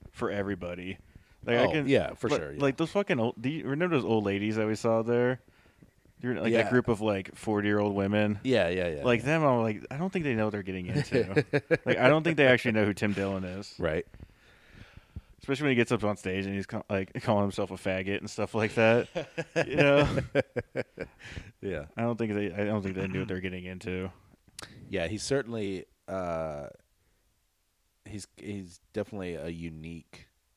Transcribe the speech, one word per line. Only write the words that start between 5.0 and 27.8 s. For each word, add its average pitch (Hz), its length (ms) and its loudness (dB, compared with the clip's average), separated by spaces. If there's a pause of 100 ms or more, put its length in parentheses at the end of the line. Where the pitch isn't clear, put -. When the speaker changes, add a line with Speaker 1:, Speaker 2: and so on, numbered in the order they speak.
Speaker 1:
there? 123 380 2 (840)
You're, 123 160 -2
like, 113 140 0
Speaker 2:
Yeah. 113 120 4
Speaker 1:
that - 60 -4
group 123 180 4
of, 104 120 2
like, 101 340 -2
forty-year-old 104 600 2
women. 104 480 2
Speaker 2:
Yeah, 113 260 4
yeah, 90 200 0
yeah, 76 160 -4
Speaker 1:
Like, 117 160 4
Speaker 2:
yeah. 113 60 -4
Speaker 1:
them, 160 160 2
I'm 123 200 4
like, 110 280 -2
I 135 60 -8
don't 165 160 -4
think 165 140 -2
they 131 80 0
know 110 100 2
what 107 60 0
they're 101 120 -4
getting 92 260 -6
into. 127 600 0
Speaker 2:
<laughs> - 140 0 (240)
Speaker 1:
Like, - 100 2
I 127 140 6
don't 156 140 4
think 160 120 0
they 143 100 6
actually 123 260 4
know 110 120 4
who 104 80 2
Tim 104 220 0
Dillon 98 300 -2
is. 92 340 -10
Speaker 2:
Right. 82 260 0 (1300)
Speaker 1:
Especially 139 240 -4
when 143 80 4
he 127 60 4
gets 117 160 4
up 107 120 2
on 104 140 0
stage 95 260 -2
and 98 100 -4
he's 98 120 -4
ca-, - 240 -8
like, 98 320 -4
calling 104 220 4
himself 101 260 -2
a 92 60 -10
faggot 95 420 -2
and 104 100 -10
stuff - 260 -6
like 107 200 0
that. 117 340 6 (580)
You 143 100 -4
know? 143 300 6 (280)
Speaker 2:
<laughs> - 500 -4 (800)
Yeah. 85 220 -6 (120)
Speaker 1:
I 113 60 -2
don't 117 160 0
think 110 160 -2
they, 101 180 -2
I 101 120 -2
don't 104 180 0
think 95 140 -4
they 95 120 -2
knew 92 120 -4
what 98 80 -4
they're 92 120 -4
getting 90 240 -8
into. 92 460 -6 (800)
Speaker 2:
Yeah, 90 180 -2
he's 104 140 -6
certainly, 110 640 -4 (200)
uh, 82 600 -4 (1400)